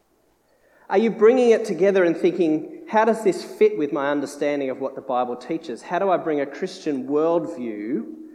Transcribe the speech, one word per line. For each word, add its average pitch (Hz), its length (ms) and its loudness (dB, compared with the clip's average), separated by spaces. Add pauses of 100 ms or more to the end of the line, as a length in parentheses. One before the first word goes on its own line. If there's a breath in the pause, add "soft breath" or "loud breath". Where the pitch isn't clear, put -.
(880 soft breath)
Are 196 100 0
you 226 120 4
bringing 233 400 6
it 214 160 2
together 190 380 2
and 165 120 2
thinking, 165 720 0
"How 220 160 2
does 226 180 0
this 175 220 0
fit 214 340 4
with 147 140 -2
my 143 180 0
understanding 143 600 -2
of 127 100 -8
what 131 140 -6
the 131 80 -12
Bible 123 340 -2
teaches? - 460 -8
How 180 160 -4
do 196 120 0
I 170 60 4
bring 151 240 -2
a 139 60 -2
Christian 143 600 -6
worldview 123 1000 -2 (280 loud breath)